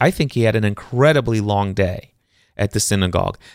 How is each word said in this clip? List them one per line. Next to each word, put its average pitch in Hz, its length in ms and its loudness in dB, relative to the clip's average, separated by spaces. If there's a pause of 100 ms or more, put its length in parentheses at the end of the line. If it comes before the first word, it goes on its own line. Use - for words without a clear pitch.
I 147 100 2
think 151 220 -2
he 120 100 0
had 110 140 2
an 110 80 0
incredibly 120 760 0
long 101 340 0
day 92 380 -4 (440)
at 104 160 -2
the 107 80 -2
synagogue. 90 580 0 (160)